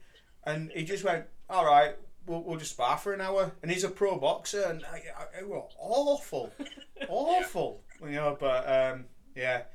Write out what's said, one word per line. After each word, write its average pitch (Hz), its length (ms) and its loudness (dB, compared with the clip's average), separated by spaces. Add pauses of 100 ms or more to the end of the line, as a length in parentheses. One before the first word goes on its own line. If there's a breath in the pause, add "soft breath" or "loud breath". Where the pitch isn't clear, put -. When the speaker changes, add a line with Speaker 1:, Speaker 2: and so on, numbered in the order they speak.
(440 soft breath)
Speaker 1:
and 156 280 -4
he 160 120 -4
just 196 180 -4
went, 170 220 0 (260)
"All 185 140 4
right, 147 320 8 (300)
we'll, 170 160 -4
we'll 170 160 -6
just 151 140 -10
spar 123 260 2
for 202 160 -4
an 196 80 -6
hour." 190 300 2 (100)
And 156 80 -2
he's 185 140 0
a 185 40 2
pro 190 300 0
boxer, 165 440 0
and 165 220 -2
I, - 180 -8 (160)
I, - 220 -10
it 202 80 -10
was - 300 -8
awful, 277 760 0 (280)
Speaker 2:
<laughs> - 280 -12
Speaker 1:
awful, 294 720 0 (200)
you 147 100 -8
know. 147 260 0
But, 127 300 2
um, 131 380 2 (280)
yeah, 127 280 -2 (120)